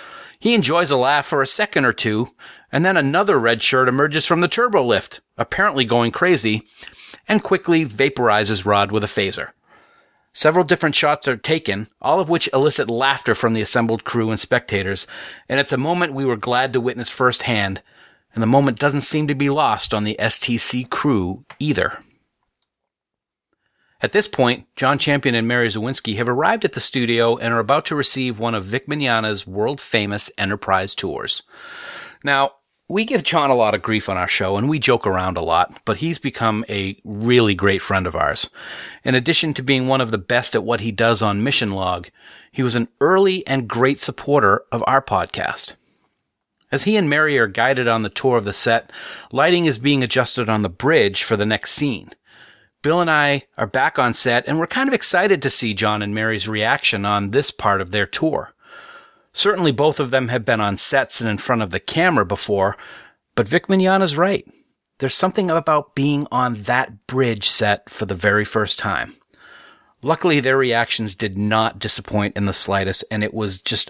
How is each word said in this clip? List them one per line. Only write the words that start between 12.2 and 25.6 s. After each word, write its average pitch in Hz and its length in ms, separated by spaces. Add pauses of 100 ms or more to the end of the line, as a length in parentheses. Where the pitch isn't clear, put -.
which 165 240
elicit 135 380
laughter 127 460
from 113 180
the 110 80
assembled 113 420
crew 110 280
and 104 80
spectators, 98 680 (420)
and 135 120
it's 139 120
a 135 60
moment 160 360
we 135 120
were 123 100
glad 123 380
to 127 80
witness 120 300
firsthand, 110 680 (520)
and 113 80
the 113 60
moment 131 320
doesn't 143 220
seem 151 260
to 143 80
be 139 140
lost 135 440
on 104 100
the 107 160
S 113 200
T 120 180
C 127 280
crew 101 600 (140)
either. 143 400 (2000)
At 107 100
this 208 160
point, 123 380 (100)
John 135 240
Champion 139 340
and 113 140
Mary 120 220